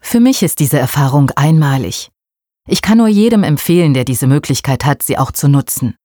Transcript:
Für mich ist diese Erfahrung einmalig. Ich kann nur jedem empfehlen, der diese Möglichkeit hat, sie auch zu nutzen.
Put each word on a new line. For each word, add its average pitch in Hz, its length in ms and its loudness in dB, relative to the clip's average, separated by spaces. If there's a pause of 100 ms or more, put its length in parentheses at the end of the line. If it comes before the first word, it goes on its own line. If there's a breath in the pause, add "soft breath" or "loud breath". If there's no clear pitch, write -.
Für - 180 0
mich 254 240 2
ist - 160 -4
diese 147 200 0
Erfahrung 135 560 0
einmalig. 139 720 0 (580)
Ich 190 140 -4
kann 220 160 2
nur 233 100 4
jedem 214 360 2
empfehlen, 160 500 0
der 127 100 0
diese 127 240 -2
Möglichkeit 135 580 -2
hat, 143 160 -2
sie - 160 -4
auch 135 140 -4
zu - 160 -2
nutzen. 135 580 -2